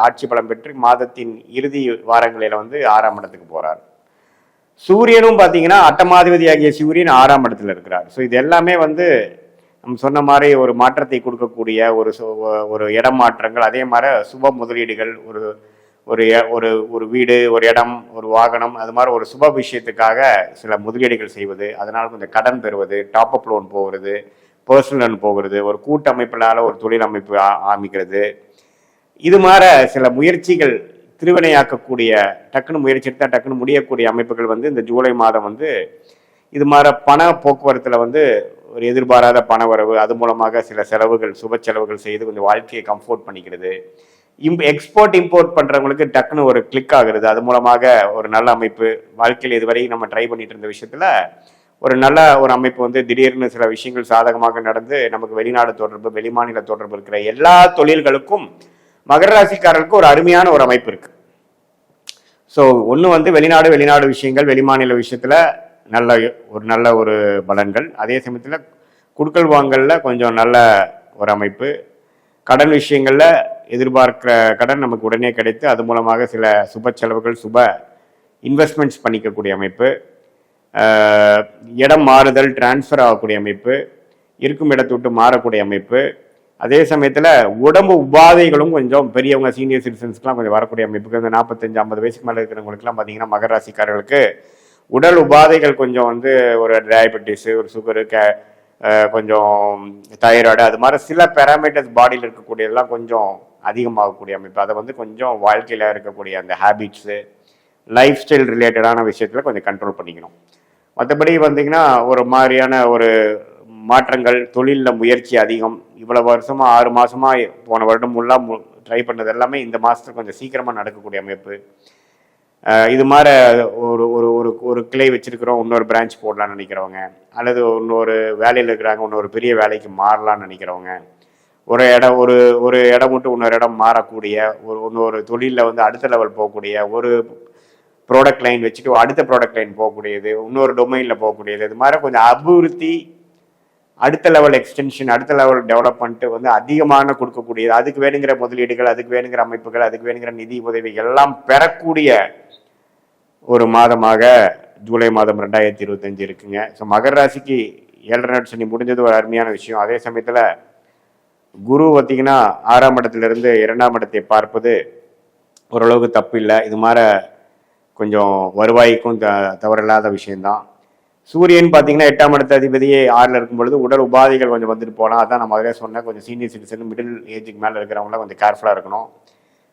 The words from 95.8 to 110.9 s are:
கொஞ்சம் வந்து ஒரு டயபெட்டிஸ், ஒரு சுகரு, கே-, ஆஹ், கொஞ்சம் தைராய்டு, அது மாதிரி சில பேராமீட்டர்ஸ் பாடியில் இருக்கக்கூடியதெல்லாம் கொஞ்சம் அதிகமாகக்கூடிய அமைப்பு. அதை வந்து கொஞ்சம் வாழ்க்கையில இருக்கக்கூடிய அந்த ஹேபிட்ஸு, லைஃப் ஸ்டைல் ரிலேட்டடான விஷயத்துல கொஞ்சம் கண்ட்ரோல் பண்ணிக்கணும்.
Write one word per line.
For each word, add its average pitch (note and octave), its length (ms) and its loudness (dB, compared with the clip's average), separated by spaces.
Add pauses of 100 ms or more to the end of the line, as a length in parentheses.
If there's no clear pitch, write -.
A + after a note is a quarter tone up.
கொஞ்சம் B2 300 -2
வந்து A#2+ 220 -4 (300)
ஒரு A2+ 120 2 (160)
டயபெட்டிஸ், A2 580 0 (120)
ஒரு G#2+ 140 -10
சுகரு, A2 280 -6 (100)
கே-, G#2 240 2 (440)
ஆஹ், G#2+ 340 2
கொஞ்சம் G#2+ 400 0 (680)
தைராய்டு, A#2 440 4
அது A2 160 -2
மாதிரி C#3+ 140 2 (100)
சில D#3+ 120 -2 (180)
பேராமீட்டர்ஸ் C#3+ 600 2
பாடியில் B2 280 2
இருக்கக்கூடியதெல்லாம் A2+ 680 -6
கொஞ்சம் A2+ 360 -4 (400)
அதிகமாகக்கூடிய G#2 720 -6
அமைப்பு. F#2+ 240 -10
அதை G#2 160 -6
வந்து B2+ 200 -16
கொஞ்சம் A2+ 340 -8 (120)
வாழ்க்கையில A2 480 -2
இருக்கக்கூடிய G2+ 480 -14
அந்த F2+ 200 -10
ஹேபிட்ஸு, G#2 540 -4 (800)
லைஃப் C#3 240 2
ஸ்டைல் C3+ 320 2
ரிலேட்டடான A#2 560 0
விஷயத்துல A2 360 -6
கொஞ்சம் G#2 220 -6
கண்ட்ரோல் G2 320 -10
பண்ணிக்கணும். E2+ 360 -20 (640)